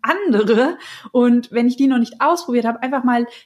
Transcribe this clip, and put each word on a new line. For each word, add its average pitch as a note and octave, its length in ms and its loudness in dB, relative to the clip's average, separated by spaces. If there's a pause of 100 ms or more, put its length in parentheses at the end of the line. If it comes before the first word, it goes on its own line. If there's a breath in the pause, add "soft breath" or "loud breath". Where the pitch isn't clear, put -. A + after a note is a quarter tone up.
andere B3+ 760 0 (340 loud breath)
und A#3+ 400 2
wenn A#3 160 0
ich B3 80 0
die C4+ 120 2
noch C4 100 2
nicht - 240 -4
ausprobiert C4 440 0
habe, A#3 180 -4
einfach C4 200 -4
mal A#3+ 220 2 (200 loud breath)